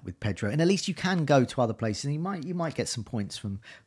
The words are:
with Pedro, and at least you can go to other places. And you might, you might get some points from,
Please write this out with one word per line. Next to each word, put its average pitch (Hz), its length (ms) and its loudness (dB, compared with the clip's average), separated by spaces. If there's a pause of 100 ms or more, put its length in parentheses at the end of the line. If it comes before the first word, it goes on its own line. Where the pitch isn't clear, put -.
with 92 160 -12
Pedro, 104 280 -2
and 151 140 2
at 170 60 6
least 196 180 2
you 190 80 -2
can 185 300 0
go 135 200 8
to - 160 0
other 113 140 2
places. 110 300 -2
And 143 100 -2
you 151 60 -2
might, 180 240 -4
you 180 100 -6
might 165 220 -2
get 120 100 -2
some - 160 -6
points 104 340 -4
from, 98 240 -6 (260)